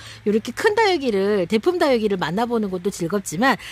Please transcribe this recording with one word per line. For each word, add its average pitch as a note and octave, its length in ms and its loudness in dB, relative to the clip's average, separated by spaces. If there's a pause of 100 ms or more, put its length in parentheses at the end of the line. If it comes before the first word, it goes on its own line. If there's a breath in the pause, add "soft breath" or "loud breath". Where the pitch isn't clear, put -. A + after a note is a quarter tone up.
(260 loud breath)
요렇게 A3 260 0
큰 G#4 220 0
다육이를, A3+ 720 2
대품 C#4+ 320 0
다육이를 A#3 380 2
만나보는 G#3 540 -2
것도 F#3 200 -4
즐겁지만 F#3+ 640 -2 (160 loud breath)